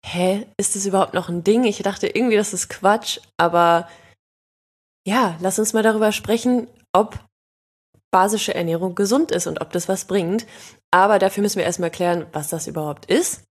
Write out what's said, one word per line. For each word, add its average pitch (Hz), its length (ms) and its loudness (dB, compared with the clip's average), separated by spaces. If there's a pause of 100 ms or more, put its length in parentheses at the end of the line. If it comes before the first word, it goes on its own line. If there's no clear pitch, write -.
„Hä, 185 400 -2 (100)
ist - 200 -4
das 196 100 -6
überhaupt 190 260 0
noch 185 160 -4
ein 175 160 -6
Ding?“ 226 200 4
Ich 208 180 -2
dachte 196 240 -4
irgendwie, 226 300 0
das 208 180 -2
ist - 160 -8
Quatsch, - 480 0 (180)
aber 170 500 4 (1200)
ja, 202 340 2
lass 185 180 0
uns 214 160 -2
mal 220 80 4
darüber 214 300 4
sprechen, 233 560 0 (280)
ob 214 220 2 (920)
basische 202 440 2
Ernährung 170 400 -4
gesund 208 360 0
ist 175 160 -2
und 160 140 -8
ob 160 120 -8
das 175 180 -4
was 190 160 -4
bringt. 196 400 -2 (440)
Aber 196 280 6
dafür 190 240 0
müssen 202 160 -2
wir 170 80 -2
erstmal 175 240 -2
klären, 175 420 -2
was 151 160 -6
das 160 180 -8
überhaupt 151 440 -8
ist 294 400 0